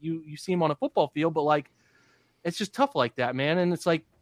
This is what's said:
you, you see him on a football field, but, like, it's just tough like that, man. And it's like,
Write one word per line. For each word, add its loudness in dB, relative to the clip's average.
you, -6
you -14
see -6
him 2
on 2
a -2
football 0
field, 0
but, 0
like, 2
it's -4
just -6
tough 0
like 0
that, -2
man. 0
And 2
it's -4
like, 0